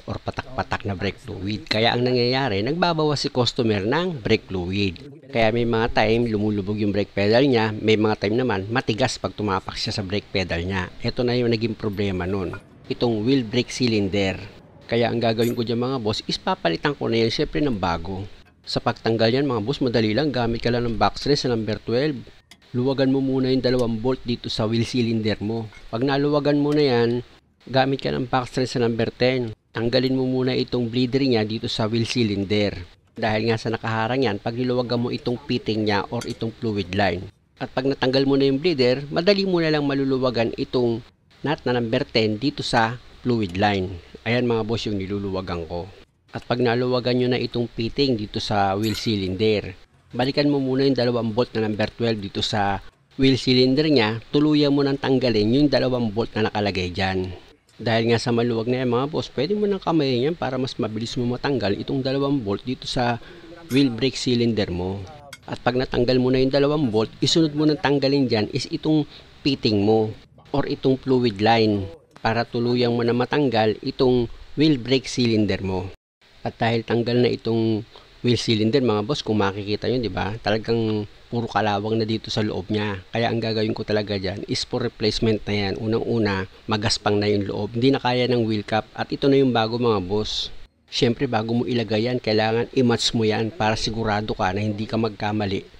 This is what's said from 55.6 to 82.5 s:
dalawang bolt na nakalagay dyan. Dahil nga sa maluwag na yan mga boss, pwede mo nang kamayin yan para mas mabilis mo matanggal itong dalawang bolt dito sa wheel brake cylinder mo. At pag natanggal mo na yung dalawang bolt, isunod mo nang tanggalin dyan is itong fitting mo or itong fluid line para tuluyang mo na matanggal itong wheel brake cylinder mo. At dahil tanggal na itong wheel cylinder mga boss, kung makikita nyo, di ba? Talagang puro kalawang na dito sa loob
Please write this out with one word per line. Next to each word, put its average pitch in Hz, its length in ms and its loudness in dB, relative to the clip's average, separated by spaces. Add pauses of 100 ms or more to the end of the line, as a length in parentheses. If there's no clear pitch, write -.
dalawang 123 400 0
bolt 110 240 -2
na 107 100 2
nakalagay 95 460 -2
dyan. 92 400 -2 (480)
Dahil 113 320 2
nga 117 80 4
sa - 80 -4
maluwag 117 400 0
na 127 160 0
yan 120 80 0
mga 131 160 0
boss, 147 240 -6
pwede 170 240 -2
mo 208 80 0
nang 196 160 0
kamayin 139 480 0
yan 170 80 -2
para 127 240 -4
mas - 160 -6
mabilis 110 400 -4
mo 120 160 0
matanggal 123 480 -2
itong 135 240 -2
dalawang 139 400 0
bolt 98 160 -2
dito 127 240 -8
sa 120 320 0 (560)
wheel 139 160 4
brake 120 300 -2
cylinder 117 500 2
mo. 92 320 -4 (480)
At - 160 -10
pag 123 160 2
natanggal 127 400 2
mo 123 80 2
na 131 160 2
yung 135 80 2
dalawang 143 400 2
bolt, 110 160 2 (160)
isunod 151 320 2
mo 151 80 2
nang 151 160 2
tanggalin 139 480 2
dyan 107 240 0
is - 160 -6
itong 156 400 0 (320)
fitting 120 400 0
mo 110 320 4 (400)
or 139 160 0
itong 131 320 0
fluid 123 400 2
line 107 480 4 (320)
para 113 240 0
tuluyang 120 480 0
mo 120 80 0
na 117 160 2
matanggal 120 640 2
itong 127 480 2 (320)
wheel 151 160 6
brake 123 320 0
cylinder 107 560 2
mo. 92 240 -4 (540)
At - 160 -6
dahil 117 240 0
tanggal 117 400 0
na 117 80 4
itong 113 520 0 (400)
wheel 120 160 2
cylinder 113 440 2
mga 107 240 2
boss, 147 160 -4
kung 107 200 0
makikita 101 440 -4
nyo, 117 160 0
di 104 80 -4
ba? 95 280 -4
Talagang 107 680 0 (220)
puro 117 220 -4
kalawang 107 480 0
na 113 80 0
dito 110 260 -4
sa 110 140 0
loob 92 240 -4